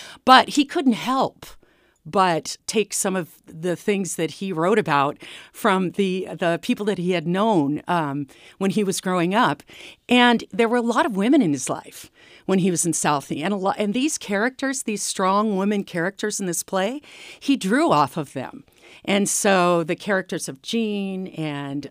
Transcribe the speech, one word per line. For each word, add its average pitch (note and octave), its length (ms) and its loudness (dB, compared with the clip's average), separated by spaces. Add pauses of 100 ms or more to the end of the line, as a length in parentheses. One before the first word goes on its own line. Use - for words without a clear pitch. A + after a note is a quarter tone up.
(240)
But C4 260 6
he D4 140 2
couldn't C#4 280 2
help G#3+ 520 -2 (640)
but F3 480 0 (120)
take - 260 0
some F#3+ 220 -2
of - 300 -8
the E3 280 -4
things G3 400 -2
that D#3+ 160 -2
he F#3+ 220 -8
wrote F3+ 260 2
about D3 400 2 (340)
from F#3+ 400 0
the, F#3 360 -2 (100)
the E3+ 240 0
people G#3+ 240 -2
that G3 120 -2
he F3 120 -2
had E3 160 -2
known, F3 600 2
um, D3 400 -2 (300)
when F#3+ 120 0
he G3+ 140 0
was F#3+ 160 -2
growing F#3 340 0
up. D#3+ 300 0 (440)
And B3 440 4
there A3+ 160 2
were A#3+ 80 0
a A#3+ 60 0
lot A#3 220 0
of G#3+ 120 -4
women A#3+ 260 4
in D#3+ 100 2
his C3 160 -4
life - 400 -10 (360)
when F#3+ 160 2
he F#3 100 2
was E3+ 160 0
in E3 60 0
Southie. D3 500 -2
And F#3+ 100 -2
a G#3 40 -2
lo-, F#3+ 200 -2
and G#3 160 -2
these C4 260 -2
characters, C4 640 -4
these G#3 180 -4
strong G3+ 540 2
women G3 260 0
characters G3 560 -4
in G3 80 -4
this E3+ 160 -4
play, G#3 400 -2 (380)
he C#4 160 2
drew B3 340 2
off D3 260 2
of D3+ 180 -6
them. - 280 -10 (420)
And G3+ 240 2
so F3 540 4
the E3 140 -2
characters F#3+ 520 -4
of C3+ 140 -12
Jean G3+ 640 -4
and C#3+ 640 -6